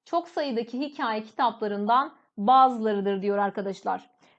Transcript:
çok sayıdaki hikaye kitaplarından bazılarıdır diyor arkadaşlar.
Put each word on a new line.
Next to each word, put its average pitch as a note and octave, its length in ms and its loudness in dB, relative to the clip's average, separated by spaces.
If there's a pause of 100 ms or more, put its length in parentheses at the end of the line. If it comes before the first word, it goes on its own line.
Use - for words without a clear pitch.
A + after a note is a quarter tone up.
çok E4+ 220 -4
sayıdaki B3 520 -4
hikaye A#3+ 440 -4
kitaplarından A3 920 -2 (240)
bazılarıdır G#3+ 840 4
diyor G3+ 160 -2
arkadaşlar. G3 720 -4 (300)